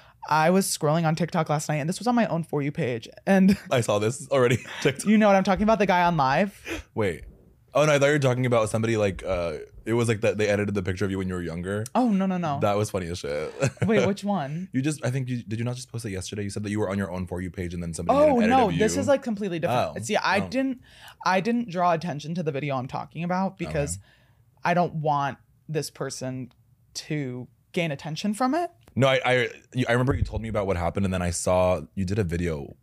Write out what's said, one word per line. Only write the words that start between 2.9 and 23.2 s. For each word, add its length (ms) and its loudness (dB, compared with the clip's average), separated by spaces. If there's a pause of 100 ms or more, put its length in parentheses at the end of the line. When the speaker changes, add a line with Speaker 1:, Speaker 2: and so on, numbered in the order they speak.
Speaker 1:
And 380 6
<laughs> 60 -8
Speaker 2:
I 100 4
saw 200 2
this 300 -2
already. 280 4 (120)
<laughs> 120 -12
TikTok. 260 0
Speaker 1:
you 100 6
know 100 6
what 80 6
I'm 80 4
talking 180 2
about? 160 4
The 80 4
guy 180 4
on 120 2
live? 800 0
Speaker 2:
Wait. 300 -2 (500)
Oh, 100 4
no, 80 4
I 60 4
thought 80 4
you 60 6
were 60 2
talking 280 2
about 240 2
somebody, 260 0
like, 260 0
uh, 360 -4 (260)
it 80 -2
was, 160 2
like, 140 0
that 160 2
they 100 2
edited 260 2
the 80 -2
picture 220 -2
of 60 -2
you 80 -2
when 100 -4
you 60 -4
were 80 -4
younger. 420 -6 (100)
Speaker 1:
Oh, 140 2
no, 160 2
no, 140 -2
no. 220 -4
Speaker 2:
That 180 2
was 120 0
funny 180 -4
as 100 -6
shit. 340 -6 (180)
<laughs> 160 -4
Speaker 1:
Wait, 200 2
which 180 -2
one? 480 -4
Speaker 2:
You 80 0
just, 240 -4
I 60 2
think 180 -4
you, 140 -4
did 160 -6
you 60 -2
not 120 -4
just 160 -16
post 140 -8
it 40 -4
yesterday? 320 -6
You 80 -4
said 120 -6
that 80 -6
you 100 -2
were 80 0
on 80 -2
your 160 -2
own 140 -4
For 160 -6
You 80 -6
page 240 -6
and 80 -6
then 100 -6
somebody 260 0
made 120 6
Speaker 1:
Oh, 80 2
Speaker 2:
an 60 4
edit 40 2
Speaker 1:
no, 220 4
Speaker 2:
of 80 0
Speaker 1:
this 160 2
Speaker 2:
you. 80 -2
Speaker 1:
is, 60 -2
like, 140 2
completely 360 -4
different. 360 0
Speaker 2:
Oh, 60 -8
Speaker 1:
See, 160 -2
I 240 2
Speaker 2:
oh. 80 -6
Speaker 1:
didn't, 320 -4 (460)
I 160 2
didn't 260 -2
draw 240 2
attention 440 -4
to 60 -4
the 80 -2
video 260 -4
I'm 120 -4
talking 360 -8